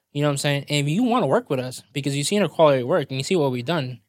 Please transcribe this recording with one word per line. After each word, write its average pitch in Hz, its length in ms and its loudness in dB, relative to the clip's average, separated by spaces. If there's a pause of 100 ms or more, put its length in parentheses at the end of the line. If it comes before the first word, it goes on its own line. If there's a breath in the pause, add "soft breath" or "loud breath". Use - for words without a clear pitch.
(120)
you 143 100 -4
know 147 60 2
what 143 60 0
I'm 139 40 -6
saying? 143 320 -2
And 143 180 0
if 151 60 0
you 226 100 0
wanna 226 240 2
work 233 220 0
with 135 100 -2
us 127 240 -8 (100)
because 139 220 -4
you've 143 120 -2
seen 208 140 0
her 165 60 2
quality 143 340 4
of 120 60 -4
work 170 220 0
and 131 80 -6
you 135 60 -4
see 190 120 -2
what 143 160 2
we've 123 140 -4
done, 131 440 -4